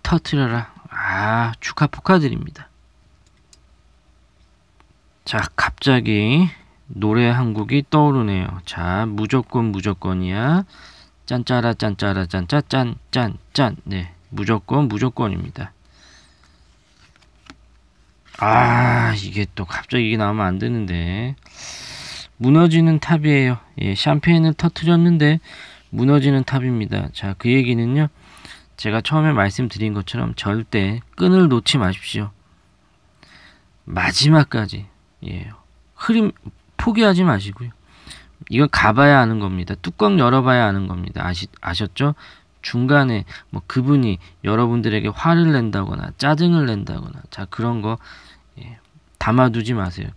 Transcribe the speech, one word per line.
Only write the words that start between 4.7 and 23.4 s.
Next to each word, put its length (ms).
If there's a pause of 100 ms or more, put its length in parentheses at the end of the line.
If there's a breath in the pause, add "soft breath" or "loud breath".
자, 160 (160)
갑자기 920 (380 loud breath)
노래 420
한 260
곡이 360
떠오르네요. 760
자, 420
무조건 680
무조건이야. 920 (640 loud breath)
짠짜라, 480
짠짜라, 520
짠짜, 360
짠, 320 (160)
짠, 280 (140)
짠. 320
네, 300 (140)
무조건 600
무조건입니다. 840 (2750 soft breath)
아, 760
이게 380
또 100
갑자기 420
이게 100
나오면 280
안 140
되는데. 760 (1000 loud breath)
무너지는 640
탑이에요. 600 (220)